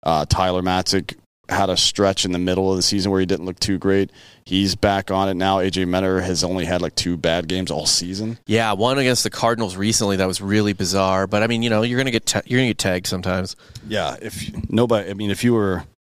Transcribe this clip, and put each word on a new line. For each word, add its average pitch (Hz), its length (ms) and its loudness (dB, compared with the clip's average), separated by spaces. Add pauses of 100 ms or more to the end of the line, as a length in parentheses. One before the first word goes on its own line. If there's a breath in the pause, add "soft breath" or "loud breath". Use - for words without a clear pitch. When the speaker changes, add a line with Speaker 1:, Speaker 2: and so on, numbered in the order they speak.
Speaker 1:
Uh, 76 260 0
Tyler 90 340 0
Matzek 92 540 0 (320)
had 98 220 0
a 87 60 0
stretch - 480 0
in 92 80 -2
the 87 60 -2
middle 90 320 2
of 95 60 2
the 90 60 0
season 98 280 0
where 95 100 2
he 92 60 2
didn't 87 200 -2
look 92 120 -8
too 95 200 -2
great. 98 320 2 (360 loud breath)
He's 95 280 0
back 98 360 0
on 98 180 2
it 95 60 -2
now. 95 240 2
A 92 120 2
J 92 140 -2
Minter 92 360 2
has 90 240 -2
only 90 200 -2
had, 87 180 0
like, 80 120 -4
two 87 220 -2
bad 82 320 0
games 92 220 -4
all 73 140 -4
season. 101 600 -4
Speaker 2:
Yeah, 110 260 2
one 120 260 0
against 127 260 2
the 107 60 -2
Cardinals 113 460 0
recently 101 400 0
that 95 100 2
was 92 140 -2
really 104 320 2
bizarre. 95 540 0
But, 104 160 2
I 113 60 2
mean, 117 140 0
you 120 80 0
know, 107 120 2
you're 120 160 0
gonna 135 140 0
get 113 140 0
ta-, - 200 0
you're 123 140 2
gonna 127 100 2
get 104 80 -2
tagged 90 300 -2
sometimes. 92 480 -4 (320 loud breath)
Speaker 1:
Yeah, 85 340 -4
if - 480 -10
nobody, 110 400 2
I 101 40 -6
mean, 101 160 -4
if 95 140 -2
you 120 80 4
were 98 320 2 (180)